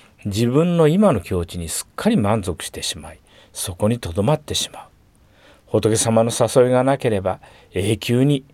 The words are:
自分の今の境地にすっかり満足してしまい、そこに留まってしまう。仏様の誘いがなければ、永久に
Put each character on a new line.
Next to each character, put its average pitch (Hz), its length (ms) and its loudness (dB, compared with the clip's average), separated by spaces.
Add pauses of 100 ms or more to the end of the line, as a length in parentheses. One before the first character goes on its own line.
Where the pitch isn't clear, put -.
(260)
自 107 220 0
分 160 280 2
の 165 120 4
今 185 260 4
の 101 80 -2
境 90 240 -4
地 87 140 -10
に 82 100 -8
す - 180 -8
っ - 80 -20
か - 140 0
り 233 80 2
満 107 260 0
足 92 220 -6
し - 60 -12
て - 100 -14
し - 160 -8
ま 80 160 -16
い、 - 60 -20 (340)
そ - 220 -8
こ 104 140 0
に 120 100 -2
留 90 240 -4
ま 135 100 2
っ 151 60 -2
て - 160 -8
し - 160 -6
ま - 80 -18
う。 - 40 -18 (840)
仏 107 300 2
様 113 260 2
の 117 80 -2
誘 123 380 2
い - 20 0
が 127 120 2
な 135 140 0
け 123 140 -2
れ 101 100 -2
ば、 92 180 -4 (340)
永 101 240 0
久 123 260 0
に 143 200 2 (100)